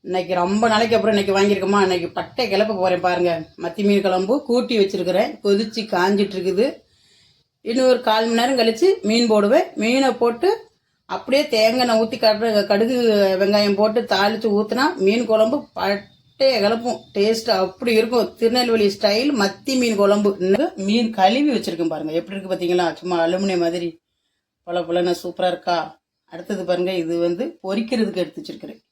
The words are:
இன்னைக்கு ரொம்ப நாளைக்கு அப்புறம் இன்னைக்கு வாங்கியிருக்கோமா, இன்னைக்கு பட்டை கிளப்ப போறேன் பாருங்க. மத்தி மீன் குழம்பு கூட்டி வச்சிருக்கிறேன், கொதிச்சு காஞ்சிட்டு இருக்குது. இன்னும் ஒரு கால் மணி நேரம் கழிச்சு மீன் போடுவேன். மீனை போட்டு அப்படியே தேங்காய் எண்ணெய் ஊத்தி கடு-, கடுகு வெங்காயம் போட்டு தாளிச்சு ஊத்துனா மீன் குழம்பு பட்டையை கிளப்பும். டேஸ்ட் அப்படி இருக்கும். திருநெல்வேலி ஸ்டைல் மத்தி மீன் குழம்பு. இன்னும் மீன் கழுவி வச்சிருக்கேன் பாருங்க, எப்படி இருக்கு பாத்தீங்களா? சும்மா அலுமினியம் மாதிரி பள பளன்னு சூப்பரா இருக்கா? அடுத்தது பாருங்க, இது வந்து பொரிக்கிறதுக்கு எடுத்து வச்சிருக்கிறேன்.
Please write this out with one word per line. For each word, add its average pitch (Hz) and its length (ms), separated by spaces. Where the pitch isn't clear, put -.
இன்னைக்கு 180 340
ரொம்ப 202 320
நாளைக்கு 220 240
அப்புறம் 214 180
இன்னைக்கு 196 220
வாங்கியிருக்கோமா, 196 500
இன்னைக்கு 180 220
பட்டை 240 320
கிளப்ப 214 300
போறேன் 180 260
பாருங்க. 175 260
மத்தி 175 220
மீன் 202 180
குழம்பு 190 300
கூட்டி 240 320
வச்சிருக்கிறேன், 190 520
கொதிச்சு 208 380
காஞ்சிட்டு 196 420
இருக்குது. 185 300
இன்னும் 254 220
ஒரு 240 160
கால் 220 200
மணி 233 120
நேரம் 262 200
கழிச்சு 226 280
மீன் 233 240
போடுவேன். 220 340
மீனை 254 280
போட்டு 233 300
அப்படியே 269 260
தேங்காய் 226 320
எண்ணெய் 220 160
ஊத்தி 226 220
கடு-, 220 280
கடுகு 226 300
வெங்காயம் 202 400
போட்டு 220 220
தாளிச்சு 214 460
ஊத்துனா 226 260
மீன் 220 240
குழம்பு 220 280
பட்டையை 202 880
கிளப்பும். 233 340
டேஸ்ட் 220 400
அப்படி 190 460
இருக்கும். 226 260
திருநெல்வேலி 226 440
ஸ்டைல் 226 420
மத்தி 202 400
மீன் 226 220
குழம்பு. 202 300
இன்னும் 220 320
மீன் 226 280
கழுவி 254 380
வச்சிருக்கேன் 165 380
பாருங்க, 156 260
எப்படி 196 160
இருக்கு 190 180
பாத்தீங்களா? 175 320
சும்மா 175 260
அலுமினியம் 180 400
மாதிரி 175 240
பள 175 200
பளன்னு 175 340
சூப்பரா 180 300
இருக்கா? 175 260
அடுத்தது 180 340
பாருங்க, 180 260
இது 165 200
வந்து 175 220
பொரிக்கிறதுக்கு 202 600
எடுத்து 160 180
வச்சிருக்கிறேன். - 400